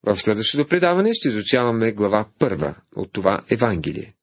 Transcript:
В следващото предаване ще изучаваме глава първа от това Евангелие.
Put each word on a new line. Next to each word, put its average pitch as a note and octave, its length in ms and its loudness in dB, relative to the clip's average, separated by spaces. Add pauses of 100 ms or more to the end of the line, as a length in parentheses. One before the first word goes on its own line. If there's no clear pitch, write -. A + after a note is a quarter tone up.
В G#2 140 0
следващото A2 520 -2
предаване F3+ 460 2
ще G#3+ 140 -2
изучаваме A2+ 640 0
глава G#2 360 0 (100)
първа D2+ 360 -2 (220)
от F#2 160 -10
това F#2+ 280 0 (100)
Евангелие. F#2+ 720 -2